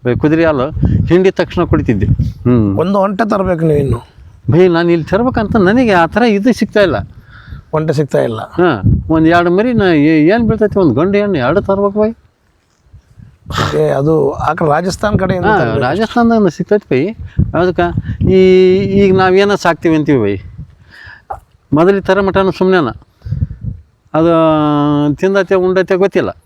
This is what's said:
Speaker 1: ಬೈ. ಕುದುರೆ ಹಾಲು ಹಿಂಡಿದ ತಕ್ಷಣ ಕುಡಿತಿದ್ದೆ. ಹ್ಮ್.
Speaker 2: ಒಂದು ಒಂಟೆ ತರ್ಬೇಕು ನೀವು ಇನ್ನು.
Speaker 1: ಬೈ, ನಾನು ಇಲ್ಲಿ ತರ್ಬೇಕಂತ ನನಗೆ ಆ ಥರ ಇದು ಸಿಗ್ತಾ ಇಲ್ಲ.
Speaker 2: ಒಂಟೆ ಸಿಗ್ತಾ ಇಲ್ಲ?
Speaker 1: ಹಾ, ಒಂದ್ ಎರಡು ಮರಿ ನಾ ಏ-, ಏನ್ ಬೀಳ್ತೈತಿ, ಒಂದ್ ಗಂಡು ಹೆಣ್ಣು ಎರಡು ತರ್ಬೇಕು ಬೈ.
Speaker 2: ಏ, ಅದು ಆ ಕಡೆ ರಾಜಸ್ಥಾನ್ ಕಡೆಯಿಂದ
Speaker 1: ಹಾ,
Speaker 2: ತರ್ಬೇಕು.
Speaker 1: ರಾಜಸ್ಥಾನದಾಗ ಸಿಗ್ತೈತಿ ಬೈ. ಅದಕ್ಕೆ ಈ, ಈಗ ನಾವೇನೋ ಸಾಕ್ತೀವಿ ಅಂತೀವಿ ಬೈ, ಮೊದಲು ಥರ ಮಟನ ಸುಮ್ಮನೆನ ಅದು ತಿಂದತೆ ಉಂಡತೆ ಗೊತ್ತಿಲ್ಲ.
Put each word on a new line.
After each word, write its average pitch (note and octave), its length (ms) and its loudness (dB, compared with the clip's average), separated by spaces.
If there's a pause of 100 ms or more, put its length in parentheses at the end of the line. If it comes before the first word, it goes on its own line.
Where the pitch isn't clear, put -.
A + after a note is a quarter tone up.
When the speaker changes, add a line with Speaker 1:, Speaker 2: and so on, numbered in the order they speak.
Speaker 1:
ಬೈ. B2 100 0
ಕುದುರೆ D#3 300 0
ಹಾಲು D3 240 -2 (360)
ಹಿಂಡಿದ F#3 300 2
ತಕ್ಷಣ F3+ 280 -2
ಕುಡಿತಿದ್ದೆ. B2+ 420 -2
ಹ್ಮ್. G#2+ 720 0
Speaker 2:
ಒಂದು G3 200 0
ಒಂಟೆ G3+ 300 -2
ತರ್ಬೇಕು F#3 360 -2
ನೀವು D3+ 140 2
ಇನ್ನು. B2+ 280 -4 (440)
Speaker 1:
ಬೈ, F3+ 160 4
ನಾನು E3+ 240 2
ಇಲ್ಲಿ E3+ 140 0
ತರ್ಬೇಕಂತ A3 500 -2
ನನಗೆ A3 360 2
ಆ F3 140 4
ಥರ G#3 160 -2
ಇದು A3 320 0
ಸಿಗ್ತಾ G#3+ 260 -2
ಇಲ್ಲ. F3 160 2 (800)
Speaker 2:
ಒಂಟೆ D#3 200 -2
ಸಿಗ್ತಾ C#3+ 280 0
ಇಲ್ಲ? A#2 180 -4
Speaker 1:
ಹಾ, C3 420 -2 (280)
ಒಂದ್ D#3+ 180 2
ಎರಡು F3 240 2
ಮರಿ A3 220 0
ನಾ G#3 120 2
ಏ-, D#3 480 4
ಏನ್ A#3 140 0
ಬೀಳ್ತೈತಿ, G#3+ 320 0
ಒಂದ್ D3+ 160 2
ಗಂಡು F#3+ 220 0
ಹೆಣ್ಣು G3+ 200 -2
ಎರಡು D3 240 0
ತರ್ಬೇಕು G3 380 -2
ಬೈ. G#3+ 120 0 (1700)
Speaker 2:
ಏ, D3+ 100 0
ಅದು C#3+ 420 0
ಆ - 220 -4
ಕಡೆ E3 160 -2
ರಾಜಸ್ಥಾನ್ F#3 500 -2
ಕಡೆಯಿಂದ F#3 260 -2
Speaker 1:
ಹಾ, G#3 140 2
Speaker 2:
ತರ್ಬೇಕು. A2+ 200 -2
Speaker 1:
ರಾಜಸ್ಥಾನದಾಗ G#3+ 680 0
ಸಿಗ್ತೈತಿ G3+ 420 -2
ಬೈ. C#3 180 0 (540)
ಅದಕ್ಕೆ F3 560 -2 (140)
ಈ, F#3 60 4 (420)
ಈಗ G3 360 2
ನಾವೇನೋ F#3+ 400 2
ಸಾಕ್ತೀವಿ E3 400 0
ಅಂತೀವಿ D3 240 0
ಬೈ, G2+ 180 -2 (1400)
ಮೊದಲು F#3 280 2
ಥರ F#3+ 200 0
ಮಟನ F#3+ 260 0 (100)
ಸುಮ್ಮನೆನ F#3 300 2 (1300)
ಅದು D#3+ 140 2 (880)
ತಿಂದತೆ G3 400 0
ಉಂಡತೆ F#3 400 0
ಗೊತ್ತಿಲ್ಲ. F3+ 500 -2